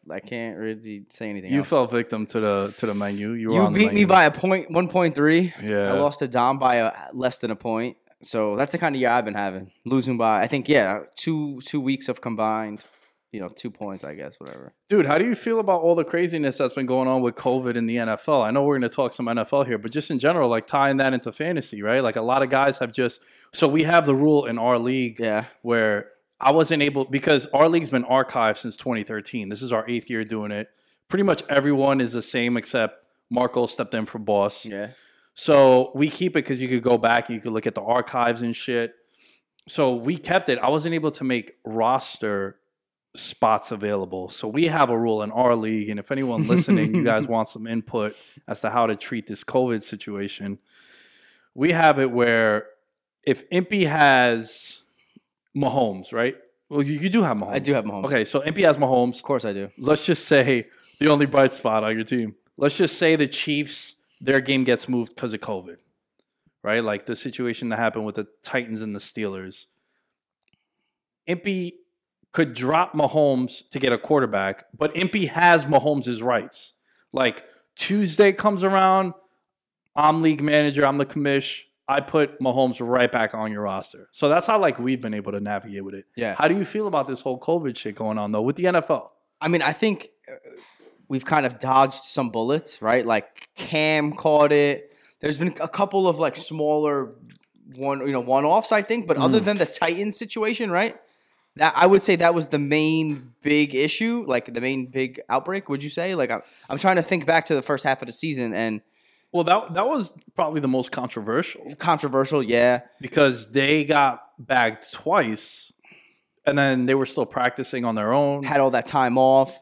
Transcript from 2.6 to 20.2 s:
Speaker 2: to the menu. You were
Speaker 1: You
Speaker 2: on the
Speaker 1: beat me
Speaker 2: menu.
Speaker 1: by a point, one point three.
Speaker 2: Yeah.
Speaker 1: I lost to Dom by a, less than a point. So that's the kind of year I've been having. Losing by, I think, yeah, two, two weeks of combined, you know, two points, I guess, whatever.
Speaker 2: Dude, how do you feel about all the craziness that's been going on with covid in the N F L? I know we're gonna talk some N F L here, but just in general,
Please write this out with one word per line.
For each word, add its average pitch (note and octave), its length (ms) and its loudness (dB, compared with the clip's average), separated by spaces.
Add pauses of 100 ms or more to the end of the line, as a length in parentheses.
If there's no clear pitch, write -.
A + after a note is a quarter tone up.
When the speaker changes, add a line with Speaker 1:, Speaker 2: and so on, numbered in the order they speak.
Speaker 2:
to - 40 -6
the G#2+ 100 -2
menu. G2+ 380 -6
You A2+ 160 -6
were A2 60 0
Speaker 1:
You F#3 80 4
Speaker 2:
on G#3 100 4
the E3+ 60 2
Speaker 1:
beat G#3+ 100 6
me G#3 40 -4
Speaker 2:
menu. G#3 160 4
Speaker 1:
by F#3 160 8
a D3+ 60 6
point, F#3+ 400 -2
one E3+ 180 0
point E3+ 260 0
three. D#3+ 480 2
Speaker 2:
Yeah. G2+ 320 0
Speaker 1:
I G2 40 2
lost C#3 200 0
to C3+ 100 -4
Dom B2 300 0
by B2+ 180 2
a, A2+ 160 2 (220)
less B2+ 240 -2
than A#2 120 -4
a G#2+ 60 -6
point. A#2 400 -6 (260)
So G#2+ 320 -2
that's C3+ 180 -2
the F3 40 -2
kind E3 180 -2
of C3 60 -4
year B2 80 2
I've A#2+ 160 2
been G#2 80 -8
having. F#2+ 380 -8 (160)
Losing B2 320 0
by, A2 240 2
I A2+ 40 0
think, C3+ 220 -4
yeah, G#2 360 2 (120)
two, D3+ 460 -4
two D3 180 -6
weeks C3+ 260 -4
of B2 140 -6
combined, A2 640 -4 (480)
you G#2+ 80 -10
know, F2+ 80 -10
two - 220 -14
points, G2 340 -12
I D2+ 100 -12
guess, - 240 -16
whatever. C2 360 -20 (160)
Speaker 2:
Dude, F#3+ 160 4
how D3 100 2
do F3+ 80 2
you A#3+ 100 0
feel A3+ 240 -2
about F#3+ 220 2
all E3+ 140 4
the E3 100 2
craziness E3 540 -2
that's C3 160 0
been C#3 100 -4
going C3 240 0
on C3 140 2
with A#2+ 140 0
covid B2+ 400 -2
in A#2 100 -2
the A#2 100 -2
N A2+ 140 -2
F G#2+ 180 -6
L? C#3+ 140 4
I A2 80 0
know C#3 140 2
we're C#3+ 120 2
gonna A#2+ 140 -2
talk B2+ 240 -2
some B2 120 -6
N A#2 120 -2
F A2 160 -2
L C#3 100 4
here, A#2+ 140 -4
but A2+ 120 -10
just C#3+ 200 -6
in C#3 80 -2
general, C#3+ 320 2